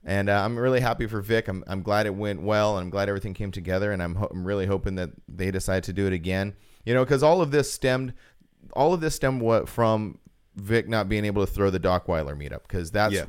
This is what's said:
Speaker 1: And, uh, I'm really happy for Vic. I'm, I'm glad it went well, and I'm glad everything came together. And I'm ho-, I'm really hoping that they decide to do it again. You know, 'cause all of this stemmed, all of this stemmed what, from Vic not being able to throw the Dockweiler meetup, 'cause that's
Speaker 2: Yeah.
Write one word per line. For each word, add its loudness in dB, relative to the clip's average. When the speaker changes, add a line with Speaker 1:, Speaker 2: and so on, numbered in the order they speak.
Speaker 1:
And, 0
uh, 4
I'm -2
really 4
happy 0
for -4
Vic. 0
I'm, -4
I'm -4
glad 2
it -2
went -4
well, 2
and -4
I'm -8
glad 0
everything -4
came -6
together. -2
And -2
I'm -4
ho-, -2
I'm -6
really 0
hoping -2
that -4
they -4
decide 0
to -8
do 0
it 0
again. -2
You 0
know, 4
'cause 2
all 6
of 0
this 2
stemmed, -2
all 4
of 0
this -2
stemmed 0
what, 4
from 0
Vic 0
not 0
being 0
able 0
to -4
throw 4
the -2
Dockweiler 0
meetup, -12
'cause -4
that's 2
Speaker 2:
Yeah. 0